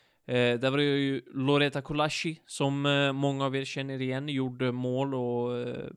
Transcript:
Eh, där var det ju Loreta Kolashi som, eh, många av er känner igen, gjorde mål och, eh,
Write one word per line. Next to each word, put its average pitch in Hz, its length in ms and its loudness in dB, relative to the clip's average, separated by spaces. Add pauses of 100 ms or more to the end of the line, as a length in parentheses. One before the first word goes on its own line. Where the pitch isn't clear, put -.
(260)
Eh, 123 320 2
där 131 120 0
var 139 80 2
det 147 60 4
ju 139 420 2
Loreta 139 560 2
Kolashi 156 640 -2
som, 139 400 0
eh, 143 260 4
många 139 340 0
av 131 100 -2
er 135 80 -2
känner 135 360 -6
igen, 131 280 -2
gjorde 131 440 0
mål 127 420 0
och, 120 440 0
eh, 123 280 -6 (100)